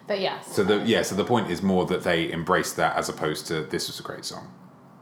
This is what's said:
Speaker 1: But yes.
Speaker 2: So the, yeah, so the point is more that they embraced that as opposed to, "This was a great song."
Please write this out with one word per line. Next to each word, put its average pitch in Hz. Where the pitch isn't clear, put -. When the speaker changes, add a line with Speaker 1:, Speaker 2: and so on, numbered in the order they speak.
Speaker 1:
But 196
yes. -
Speaker 2:
So 101
the, 104
yeah, 98
so -
the 98
point 113
is 85
more 92
that 87
they 85
embraced 82
that 82
as 82
opposed 78
to, 78
"This -
was -
a -
great -
song." -